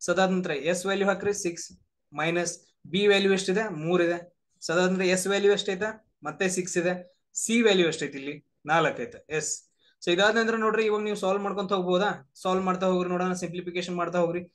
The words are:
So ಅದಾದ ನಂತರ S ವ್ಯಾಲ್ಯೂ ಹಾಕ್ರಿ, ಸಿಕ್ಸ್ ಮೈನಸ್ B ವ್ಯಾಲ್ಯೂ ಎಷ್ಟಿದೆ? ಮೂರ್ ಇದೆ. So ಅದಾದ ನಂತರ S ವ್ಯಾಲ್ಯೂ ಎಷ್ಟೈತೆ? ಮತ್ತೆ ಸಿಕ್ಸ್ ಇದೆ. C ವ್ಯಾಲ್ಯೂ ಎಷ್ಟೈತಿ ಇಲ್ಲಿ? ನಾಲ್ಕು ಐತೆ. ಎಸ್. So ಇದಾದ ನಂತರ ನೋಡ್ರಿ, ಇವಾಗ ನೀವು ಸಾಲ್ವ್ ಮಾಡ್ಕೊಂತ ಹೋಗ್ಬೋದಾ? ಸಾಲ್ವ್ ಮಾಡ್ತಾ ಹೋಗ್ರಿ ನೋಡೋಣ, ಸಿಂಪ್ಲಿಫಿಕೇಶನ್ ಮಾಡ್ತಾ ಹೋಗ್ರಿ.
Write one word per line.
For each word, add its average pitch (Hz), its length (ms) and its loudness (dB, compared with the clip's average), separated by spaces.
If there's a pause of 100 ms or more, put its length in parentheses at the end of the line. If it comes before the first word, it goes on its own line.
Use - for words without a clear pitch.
So 175 40 2
ಅದಾದ 185 200 2
ನಂತರ 180 200 0
S 165 360 -2
ವ್ಯಾಲ್ಯೂ 196 220 0
ಹಾಕ್ರಿ, 202 260 0
ಸಿಕ್ಸ್ - 380 -8 (440)
ಮೈನಸ್ 170 440 -2 (280)
B 196 180 2
ವ್ಯಾಲ್ಯೂ 196 260 4
ಎಷ್ಟಿದೆ? 190 360 0
ಮೂರ್ 170 340 0
ಇದೆ. 175 340 -2 (300)
So 165 60 -4
ಅದಾದ 185 180 2
ನಂತರ 185 120 0
S 185 260 0
ವ್ಯಾಲ್ಯೂ 202 240 4
ಎಷ್ಟೈತೆ? 202 540 -4 (160)
ಮತ್ತೆ 151 260 -2
ಸಿಕ್ಸ್ 185 300 -4
ಇದೆ. 180 380 -2 (300)
C 226 160 4
ವ್ಯಾಲ್ಯೂ 185 260 6
ಎಷ್ಟೈತಿ 143 300 -4
ಇಲ್ಲಿ? 143 280 -10 (200)
ನಾಲ್ಕು 151 360 2
ಐತೆ. - 280 -12
ಎಸ್. - 400 -6 (340)
So 175 80 0
ಇದಾದ 208 240 4
ನಂತರ 226 200 2
ನೋಡ್ರಿ, 220 280 0
ಇವಾಗ 208 180 0
ನೀವು 208 140 -4
ಸಾಲ್ವ್ 196 260 0
ಮಾಡ್ಕೊಂತ 202 300 -4
ಹೋಗ್ಬೋದಾ? 180 580 0 (120)
ಸಾಲ್ವ್ 185 220 0
ಮಾಡ್ತಾ 185 220 0
ಹೋಗ್ರಿ 180 240 0
ನೋಡೋಣ, 180 220 -2
ಸಿಂಪ್ಲಿಫಿಕೇಶನ್ 180 640 -6
ಮಾಡ್ತಾ 175 220 -2
ಹೋಗ್ರಿ. 170 220 0 (140)